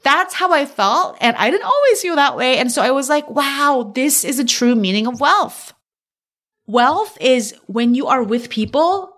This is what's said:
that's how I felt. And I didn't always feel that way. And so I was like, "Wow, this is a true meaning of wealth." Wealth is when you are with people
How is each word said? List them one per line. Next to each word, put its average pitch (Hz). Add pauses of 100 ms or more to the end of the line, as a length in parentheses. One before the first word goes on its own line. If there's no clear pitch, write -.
that's 349
how 359
I 285
felt. 269
And 233
I 214
didn't 403
always 554
feel 349
that 285
way. 254
And 254
so 269
I 247
was 269
like, 294
"Wow, 277
this 277
is 254
a 269
true 247
meaning 208
of 247
wealth." 349 (920)
Wealth 269
is 247 (120)
when 233
you 269
are 262
with 233
people 320